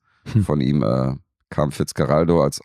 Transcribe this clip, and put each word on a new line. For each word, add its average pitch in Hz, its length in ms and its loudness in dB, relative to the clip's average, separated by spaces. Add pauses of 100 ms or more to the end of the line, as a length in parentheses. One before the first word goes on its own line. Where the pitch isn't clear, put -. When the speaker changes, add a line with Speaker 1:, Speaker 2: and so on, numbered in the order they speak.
(320)
Speaker 1:
Hm. 107 120 2
Speaker 2:
Von 76 160 -2
ihm, 69 220 0
äh, 65 320 0 (360)
kam 73 220 -2
Fitzcarraldo 80 720 0
als 71 220 -2